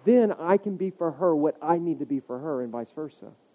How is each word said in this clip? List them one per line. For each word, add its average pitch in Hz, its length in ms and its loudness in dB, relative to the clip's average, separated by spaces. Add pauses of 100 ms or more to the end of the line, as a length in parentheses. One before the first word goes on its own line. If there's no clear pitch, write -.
then 226 260 6
I 170 240 0
can 196 220 -2
be 190 120 -2
for 170 220 -2
her 160 240 2
what 151 260 0
I 165 160 2
need 170 220 -4
to 143 60 -6
be 131 160 -4
for 127 180 -10
her 143 220 -4
and 120 100 -8
vice 117 240 -8
versa. 147 320 -12 (280)